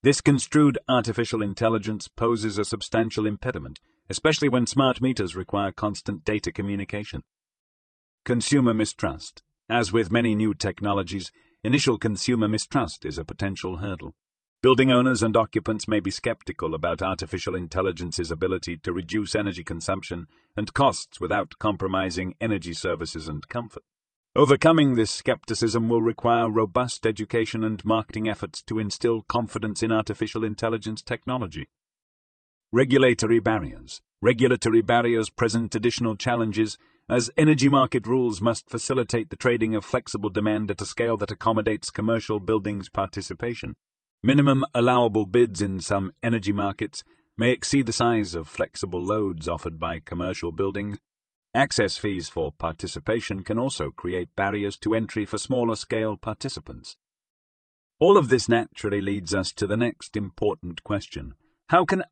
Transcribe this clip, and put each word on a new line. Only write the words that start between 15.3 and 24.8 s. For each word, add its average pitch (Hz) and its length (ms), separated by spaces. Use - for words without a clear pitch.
occupants 110 500
may 110 140
be 95 100
skeptical 87 640
about 82 260
artificial 92 540
intelligence's 90 760
ability 87 480
to 90 140
reduce 95 440
energy 98 260
consumption 87 640
and 104 180
costs - 460
without 90 400
compromising 92 800
energy 95 320
services 82 560
and 76 200
comfort. - 360
Overcoming 143 600